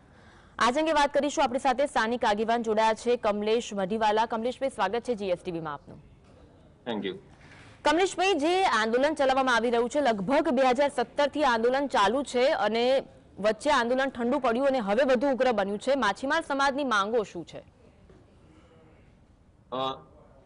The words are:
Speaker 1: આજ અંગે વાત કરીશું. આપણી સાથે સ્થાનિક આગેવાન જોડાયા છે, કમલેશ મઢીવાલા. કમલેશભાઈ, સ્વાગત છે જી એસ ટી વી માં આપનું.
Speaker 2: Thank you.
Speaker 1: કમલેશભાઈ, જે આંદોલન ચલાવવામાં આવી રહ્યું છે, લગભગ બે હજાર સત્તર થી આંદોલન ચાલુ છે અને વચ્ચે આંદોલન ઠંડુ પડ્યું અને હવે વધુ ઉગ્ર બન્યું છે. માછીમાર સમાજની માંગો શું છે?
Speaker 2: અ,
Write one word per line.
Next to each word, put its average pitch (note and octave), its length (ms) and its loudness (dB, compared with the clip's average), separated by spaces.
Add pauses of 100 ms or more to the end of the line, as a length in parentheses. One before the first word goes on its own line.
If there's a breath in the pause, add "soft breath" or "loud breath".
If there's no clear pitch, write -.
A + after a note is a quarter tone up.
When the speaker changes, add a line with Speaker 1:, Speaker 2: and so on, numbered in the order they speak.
(600 loud breath)
Speaker 1:
આજ A#3+ 200 2
અંગે D#4+ 140 0
વાત C#4+ 220 2
કરીશું. C#4+ 300 0
આપણી B3+ 140 -2
સાથે C4+ 280 0
સ્થાનિક A#3+ 380 -2
આગેવાન A3 380 0
જોડાયા A3 320 0
છે, A#3+ 220 -2
કમલેશ A3 560 -2
મઢીવાલા. G#3+ 540 0
કમલેશભાઈ, A#3+ 420 -4
સ્વાગત A3 340 -4
છે B3 120 -4
જી G3+ 120 -6
એસ F3 180 -2
ટી F#3 80 -8
વી E3 80 -6
માં D3+ 140 -8
આપનું. D3 280 -18 (840)
Speaker 2:
Thank G#2 160 -6
you. F2+ 100 -6 (680 loud breath)
Speaker 1:
કમલેશભાઈ, F4+ 500 2
જે F4 300 2
આંદોલન B3 500 2
ચલાવવામાં C4 420 2
આવી A3+ 140 0
રહ્યું A#3+ 200 0
છે, D4 100 0
લગભગ B3+ 480 2
બે C4 200 2
હજાર C4+ 200 2
સત્તર C#4 380 -2
થી C#4+ 180 -2
આંદોલન B3+ 420 2
ચાલુ A#3 360 2
છે B3 240 0
અને A#3+ 560 2 (360)
વચ્ચે A3 320 0
આંદોલન B3+ 380 2
ઠંડુ B3 300 -2
પડ્યું B3+ 280 0
અને C4+ 120 2
હવે G#3 260 0
વધુ C4 240 2
ઉગ્ર B3+ 240 2
બન્યું G3+ 260 -2
છે. C4 160 0
માછીમાર C4+ 480 -2
સમાજની C#4 420 -2
માંગો A3 380 0
શું F3 240 -10
છે? C#3 120 -18 (2250)
Speaker 2:
અ, B2 40 -6 (680)